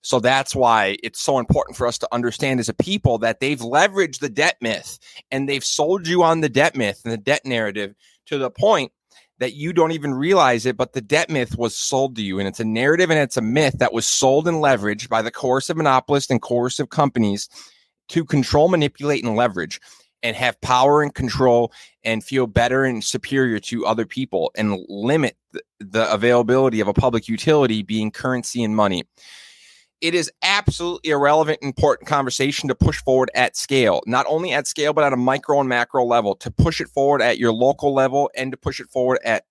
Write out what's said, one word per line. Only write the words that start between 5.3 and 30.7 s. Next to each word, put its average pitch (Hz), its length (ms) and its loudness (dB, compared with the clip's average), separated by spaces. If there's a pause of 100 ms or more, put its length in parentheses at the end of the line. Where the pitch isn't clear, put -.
and 135 160 -4
they've 139 160 -4
sold 165 440 -2
you 175 160 2
on 165 180 2
the 151 80 0
debt 143 260 2
myth 107 280 -4
and 113 100 -6
the 113 40 -6
debt 131 280 -2
narrative 104 480 -4 (320)
to 151 120 -6
the 131 120 -4
point 196 420 0 (480)
that 123 140 -4
you 147 180 -6
don't 165 200 4
even 147 240 -4
realize 135 500 2
it, 127 120 0
but 123 160 -4
the 127 80 -6
debt 147 280 0
myth 131 300 -4
was 117 180 -2
sold 135 380 -2
to 110 80 -6
you. 95 160 -4
And 98 80 -2
it's 95 120 -8
a 113 60 -2
narrative 147 460 2
and 156 80 4
it's 135 180 0
a 120 40 0
myth 127 360 0
that 123 160 0
was 113 140 -2
sold 143 400 2
and 170 100 0
leveraged 113 520 0
by 113 120 0
the 110 80 -4
coercive 135 480 -2
monopolist 139 540 2
and 120 100 2
coercive 120 480 -2
companies 117 580 0 (600)
to 165 180 -2
control, 147 420 2
manipulate, 147 560 0
and 113 120 -2
leverage 95 440 0 (440)
and 113 120 -2
have 120 260 -2
power 139 420 4
and 143 100 -4
control 120 580 2 (320)
and 113 200 -2
feel 131 240 -2
better 120 360 2
and 120 200 -2
superior 127 560 -2
to - 260 -6
other 110 220 -2
people 120 480 -4
and 104 340 -2
limit 120 480 -2 (140)
the, - 100 -12 (180)
the 107 320 -2
availability 120 680 2
of 101 80 0
a 101 60 -2
public 117 340 0
utility 113 560 0
being 107 260 -4
currency 123 540 -6
and 107 120 -2
money. 101 280 2 (960)
It 165 140 -2
is 170 180 -2 (120)
absolutely 175 680 -2